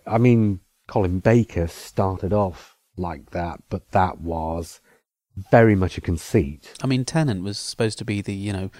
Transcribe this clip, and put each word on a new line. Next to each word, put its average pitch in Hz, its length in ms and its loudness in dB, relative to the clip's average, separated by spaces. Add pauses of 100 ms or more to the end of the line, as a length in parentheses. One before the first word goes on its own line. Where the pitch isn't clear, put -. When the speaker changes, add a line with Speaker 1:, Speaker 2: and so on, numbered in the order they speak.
Speaker 1:
I 107 100 0
mean, 113 420 4 (280)
Colin 92 320 0
Baker 110 480 2
started 95 640 -4
off 98 460 -2 (180)
like 85 360 -8
that, 85 380 -6
but - 220 -8
that 95 300 0
was 82 580 -6 (720)
very 113 240 8
much 92 220 0
a - 40 -8
conceit. - 720 -2 (100)
Speaker 2:
I 127 40 -2
mean, 131 180 0
Tennant 131 380 -2
was 101 140 -8
supposed - 420 -4
to 113 60 -8
be 101 160 -2
the, 101 120 -6
you 101 200 -6
know, 95 260 -6